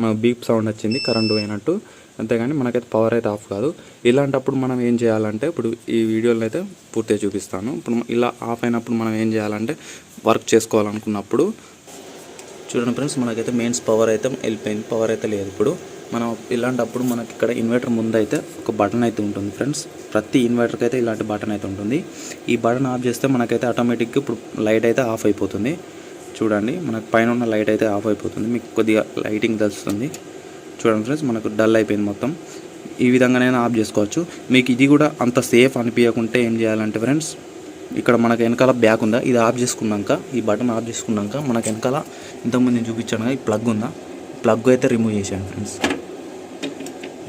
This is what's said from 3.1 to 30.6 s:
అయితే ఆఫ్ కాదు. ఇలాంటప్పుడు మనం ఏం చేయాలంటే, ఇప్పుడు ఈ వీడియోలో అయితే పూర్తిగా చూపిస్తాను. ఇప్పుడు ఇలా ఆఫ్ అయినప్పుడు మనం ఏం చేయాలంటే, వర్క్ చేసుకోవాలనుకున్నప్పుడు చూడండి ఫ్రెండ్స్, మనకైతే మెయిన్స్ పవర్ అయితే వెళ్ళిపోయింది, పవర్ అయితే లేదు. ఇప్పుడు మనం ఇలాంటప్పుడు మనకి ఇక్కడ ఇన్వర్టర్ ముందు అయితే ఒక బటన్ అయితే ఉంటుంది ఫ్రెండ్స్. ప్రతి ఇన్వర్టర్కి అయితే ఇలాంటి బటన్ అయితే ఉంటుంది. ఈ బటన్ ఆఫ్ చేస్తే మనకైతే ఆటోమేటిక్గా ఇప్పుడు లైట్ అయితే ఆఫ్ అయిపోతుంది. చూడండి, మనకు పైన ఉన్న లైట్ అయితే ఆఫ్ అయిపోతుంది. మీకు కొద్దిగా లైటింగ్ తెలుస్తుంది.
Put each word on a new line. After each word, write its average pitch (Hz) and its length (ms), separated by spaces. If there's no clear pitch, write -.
అయితే 113 160
ఆఫ్ 104 200
కాదు. 107 160
ఇలాంటప్పుడు 135 560
మనం 127 140
ఏం 120 120
చేయాలంటే, 110 520
ఇప్పుడు 117 160
ఈ - 20
వీడియోలో 113 360
అయితే 113 120
పూర్తిగా 110 300
చూపిస్తాను. 98 560
ఇప్పుడు 117 180
ఇలా 120 120
ఆఫ్ 117 160
అయినప్పుడు 117 340
మనం 110 220
ఏం 110 120
చేయాలంటే, 107 380
వర్క్ 110 240
చేసుకోవాలనుకున్నప్పుడు 107 920
చూడండి 120 280
ఫ్రెండ్స్, 143 240
మనకైతే 113 380
మెయిన్స్ 120 280
పవర్ 113 240
అయితే 107 160
వెళ్ళిపోయింది, 107 480
పవర్ 113 220
అయితే 110 200
లేదు. 98 200
ఇప్పుడు 117 180
మనం 117 140
ఇలాంటప్పుడు 123 560
మనకి 117 240
ఇక్కడ 117 160
ఇన్వర్టర్ 117 380
ముందు 113 220
అయితే 110 180
ఒక - 200
బటన్ 104 260
అయితే 110 200
ఉంటుంది 101 300
ఫ్రెండ్స్. 135 260
ప్రతి 110 260
ఇన్వర్టర్కి 120 380
అయితే 127 160
ఇలాంటి 110 280
బటన్ 104 240
అయితే 101 160
ఉంటుంది. 101 280
ఈ 120 120
బటన్ 123 280
ఆఫ్ 123 140
చేస్తే 120 280
మనకైతే 120 360
ఆటోమేటిక్గా 120 520
ఇప్పుడు 117 160
లైట్ 110 240
అయితే 123 120
ఆఫ్ 113 140
అయిపోతుంది. 101 440
చూడండి, 107 360
మనకు 110 260
పైన 117 200
ఉన్న 120 200
లైట్ 107 200
అయితే 110 220
ఆఫ్ 101 160
అయిపోతుంది. 101 420
మీకు - 140
కొద్దిగా 110 240
లైటింగ్ 107 400
తెలుస్తుంది. 104 440